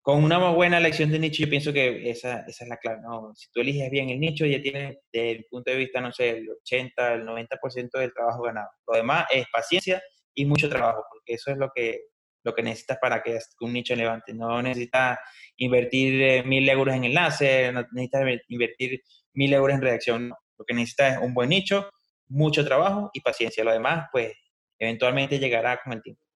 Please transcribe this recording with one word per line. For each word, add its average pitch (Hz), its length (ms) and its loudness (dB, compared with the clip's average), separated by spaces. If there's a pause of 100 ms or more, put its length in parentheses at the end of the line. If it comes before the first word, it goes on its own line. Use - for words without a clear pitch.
Con 147 240 4
una 165 140 6
buena 175 400 6
elección 156 320 4
de 156 80 2
nicho, 156 240 0
yo 147 80 0
pienso 151 200 0
que 127 380 0
esa, 120 380 -6
esa - 180 -16
es 120 60 -14
la 117 80 -10
clave, 110 240 -8
¿no? 110 320 -12
Si - 180 -20
tú 117 80 -2
eliges 135 300 -2
bien 135 180 -2
el 127 100 -4
nicho, 156 280 0
ya 139 160 0
tienes, 139 340 -8 (160)
desde 113 200 -2
el 113 180 -10
punto 123 200 -8
de 131 60 0
vista, 131 240 -4
no 123 120 -8
sé, 120 180 0
el 113 180 -8
ochenta, 123 640 -2
el 113 140 -4
noventa 117 340 -8
por 131 100 -6
ciento 123 280 -8
del 127 160 -2
trabajo 120 280 -2
ganado. 110 280 -6 (160)
Lo 117 100 2
demás 131 340 2
es 131 220 2
paciencia 180 480 0 (320)
y 143 140 0
mucho 143 240 2
trabajo, 117 400 0
porque - 240 -10
eso 117 160 -8
es 139 80 -4
lo 135 160 -4
que, 117 300 -4 (380)
lo 117 120 -4
que 117 80 -4
necesitas 117 400 -6
para 117 200 0
que 117 160 -4 (220)
un 117 140 -4
nicho 123 200 -2
levante. 113 380 -4
No 117 300 -4
necesitas 127 560 0 (400)
invertir, 131 640 2
eh, 131 200 6
mil 135 280 2
euros 135 240 4
en 127 100 -2
enlace, 135 680 2
no 123 200 -4
necesitas 127 300 -2
inver-, 127 260 -2
invertir 120 540 -4 (320)
mil 139 180 2
euros 139 220 4
en 135 80 0
redacción, 120 480 0
no. 123 60 -16 (200)
Lo 110 80 -18
que - 80 -6
necesitas 120 460 2
es - 40 -2
un 123 120 -2
buen 123 160 2
nicho, 196 400 0 (380)
mucho 147 360 2
trabajo 190 480 2
y 135 80 -10
paciencia. 113 420 -2
Lo 113 100 2
demás, 139 380 0
pues, 113 220 -2 (460)
eventualmente 127 600 0
llegará 120 440 0
con 127 100 -8
el 113 80 -8
tiempo. - 240 -20 (120)